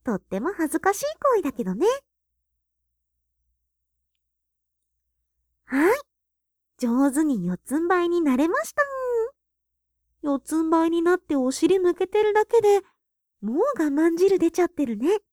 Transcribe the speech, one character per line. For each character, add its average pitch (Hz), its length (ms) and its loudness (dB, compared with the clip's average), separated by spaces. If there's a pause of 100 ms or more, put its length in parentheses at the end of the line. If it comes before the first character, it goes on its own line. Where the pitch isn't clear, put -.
(140)
ら、 180 40 -2
と - 60 -20
っ - 20 -20
て 190 140 -6
も 320 140 -4
恥 320 180 -4
ず 320 80 -4
か 392 140 0
し - 80 -12
い - 20 -4 (160)
行 523 160 2
為 381 60 -2
だ 277 100 -6
け 240 100 -6
ど 185 120 -4
ね。 269 120 0 (3750)
は 311 280 2
い。 587 60 -2 (800)
上 254 340 0
手 294 100 0
に 254 240 -2
四 180 120 -4
つ 277 200 -6
ん 339 80 -2
這 349 200 2
い - 20 0
に 349 140 0
な 262 160 2
れ 311 100 2
ま 554 160 -2
し - 100 -16
た。 587 80 0 (1400)
四 277 180 -2
つ - 160 -6
ん 320 140 0
這 330 160 2
い 330 40 0
に 339 120 0
な 349 140 2
っ 359 40 -4
て - 160 -4
お 262 160 0
尻 359 260 2
向 359 160 2
け 370 120 -4
て 427 160 0
る 427 100 2
だ 427 140 2
け 466 160 2
で、 403 180 4 (600)
も 226 200 -2
う 453 40 2 (140)
我 320 80 0
慢 320 300 2
汁 381 220 2
出 330 120 2
ち 359 100 -2
ゃ 359 40 2
っ 339 40 0
て 294 180 -4
る 226 100 -4
ね。 339 240 0 (120)